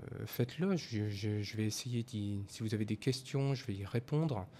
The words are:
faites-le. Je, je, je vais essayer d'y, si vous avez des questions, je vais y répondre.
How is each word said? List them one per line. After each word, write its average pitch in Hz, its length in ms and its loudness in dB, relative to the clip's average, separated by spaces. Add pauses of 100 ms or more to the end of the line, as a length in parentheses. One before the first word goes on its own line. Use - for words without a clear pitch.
(260)
faites-le. 160 500 2
Je, 107 320 0
je, 104 320 0
je 101 160 -4
vais 107 80 2
essayer 117 380 0
d'y, 101 460 -2
si - 140 -8
vous 113 120 0
avez 107 100 2
des 107 140 0
questions, 139 560 2
je 123 100 -4
vais 104 100 -2
y 98 120 -4
répondre. 120 600 2 (140)